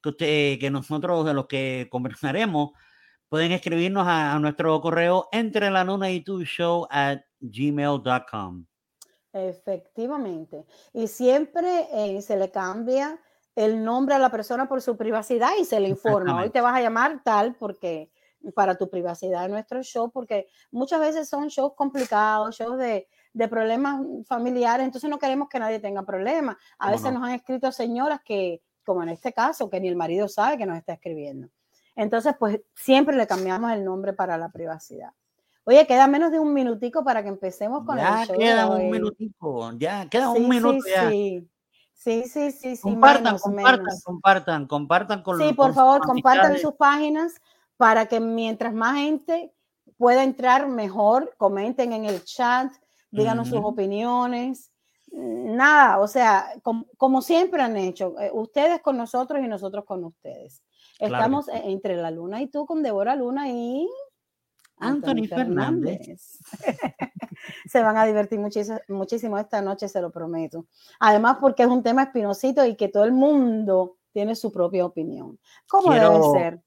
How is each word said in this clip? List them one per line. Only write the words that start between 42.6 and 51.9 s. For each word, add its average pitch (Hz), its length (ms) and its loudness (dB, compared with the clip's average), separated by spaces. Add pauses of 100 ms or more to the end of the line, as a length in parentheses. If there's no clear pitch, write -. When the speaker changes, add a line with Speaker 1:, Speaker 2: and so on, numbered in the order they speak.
Speaker 2:
sí, - 60 -18
Speaker 1:
Compartan, 233 420 6
Speaker 2:
menos, 202 180 0
Speaker 1:
compartan, 202 420 2
Speaker 2:
menos. 190 200 -8
Speaker 1:
compartan, 180 600 2
compartan 175 560 -2
con, 185 160 -4
Speaker 2:
Sí, 302 100 2
Speaker 1:
con 240 80 0
Speaker 2:
por 277 100 6
Speaker 1:
sus 254 80 2
Speaker 2:
favor, 269 260 8
compartan 262 460 4
Speaker 1:
amistades. 285 160 2
Speaker 2:
sus 294 140 -2
páginas 302 580 2 (420)
para 226 300 6
que 226 140 -2
mientras 226 520 -4
más 226 240 0
gente 311 560 -2 (460)
pueda 247 260 6
entrar, 262 420 2
mejor. 226 720 0
Comenten 220 560 0